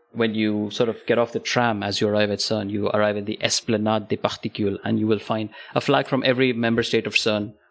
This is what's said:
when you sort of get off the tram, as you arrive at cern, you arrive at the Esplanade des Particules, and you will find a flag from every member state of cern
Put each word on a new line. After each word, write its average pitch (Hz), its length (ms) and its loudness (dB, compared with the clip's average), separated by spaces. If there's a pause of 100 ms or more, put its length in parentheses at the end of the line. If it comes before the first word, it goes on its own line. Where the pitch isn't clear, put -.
(120)
when 113 220 0
you 104 360 0
sort 113 180 0
of - 180 -4
get 117 120 2
off 117 140 2
the - 80 -2
tram, 117 420 0
as 101 180 -2
you 110 80 2
arrive 104 220 2
at 101 100 -2
cern, 101 300 -2
you 104 180 0
arrive 104 280 2
at 101 100 -6
the 107 160 -4
Esplanade 107 680 0
des 113 80 -2
Particules, 104 640 -2
and 110 160 0
you 107 80 0
will 107 120 2
find 110 320 -6 (240)
a 123 60 0
flag 139 280 2
from 131 160 0
every 127 280 2
member 117 300 0
state 110 240 0
of 107 80 -4
cern 107 380 0 (180)